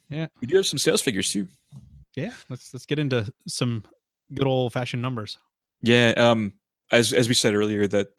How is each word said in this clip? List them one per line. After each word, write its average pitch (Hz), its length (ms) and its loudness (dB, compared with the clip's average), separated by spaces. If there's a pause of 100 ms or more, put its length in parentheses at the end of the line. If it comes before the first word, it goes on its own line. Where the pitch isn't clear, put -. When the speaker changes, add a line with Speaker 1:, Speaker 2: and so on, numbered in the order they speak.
Speaker 1:
Yeah. 156 180 -8 (140)
Speaker 2:
We 120 60 -8
do 147 100 2
have 190 100 2
some 151 120 -4
sales - 240 0
figures - 280 -4
too. - 160 -4 (680)
Speaker 1:
Yeah, 175 160 -8 (160)
let's, - 260 -16
let's 127 120 -16
get 147 120 -2
into 127 340 -2 (140)
some 120 380 -4 (500)
good 135 120 -2
old-fashioned 127 560 -4
numbers. 120 360 -8 (440)
Speaker 2:
Yeah, 120 340 6
um, 113 380 2 (360)
as, 117 220 4
as 127 160 4
we 123 60 0
said 110 200 2
earlier, 104 320 0
that 98 220 -2 (100)